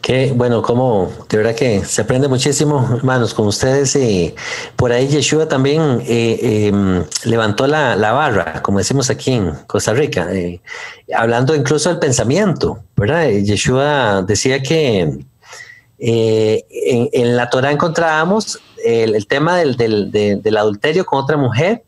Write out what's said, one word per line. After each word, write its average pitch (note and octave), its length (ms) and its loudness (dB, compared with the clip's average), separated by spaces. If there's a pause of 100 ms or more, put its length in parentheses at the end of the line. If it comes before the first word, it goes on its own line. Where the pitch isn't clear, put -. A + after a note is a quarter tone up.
Que, C3 320 0
bueno, A#2+ 300 0
como A#2+ 500 0 (160)
de - 80 0
verdad A2 180 2
que A2 300 0
se - 180 -4
aprende B2+ 240 0
muchísimo, C3+ 720 0
hermanos, B2 380 0
con A2 120 0
ustedes. C3 500 0
Y G#2 380 0 (400)
por B2 180 0
ahí B2 160 2
Yeshua D3+ 380 2
también, C#3+ 600 2
eh, A2+ 640 2
em, F#2+ 360 2 (200)
levantó A#2 420 0
la, C#3+ 280 2
la G#2+ 180 2
barra, G2+ 500 -2
como G2 160 0
decimos B2+ 320 0
aquí A#2+ 220 -2
en F#2+ 220 0 (120)
Costa G#2 260 -2
Rica, G#2+ 400 -2
eh, F2+ 280 -4 (540)
hablando A#2 400 2
incluso D3+ 360 0
del E3 80 -2
pensamiento, C#3+ 840 0 (140)
¿verdad? C#3+ 320 0
Eh, G2+ 160 0
Yeshua B2+ 800 0
decía B2+ 400 0
que, B2 560 0 (800)
eh, A2 720 2
en, B2 420 0
en A#2+ 240 2
la A#2+ 140 0
Torá C3 200 2
encontrábamos E3 880 0 (240)
el, A2+ 320 2
el G#2+ 120 -2
tema D#3 320 0
del, D3 180 0
del, A2 340 0
de, G#2 260 2
del G#2 200 0
adulterio G#2+ 480 0
con C#3 140 -2
otra C3+ 180 0
mujer C#3+ 520 0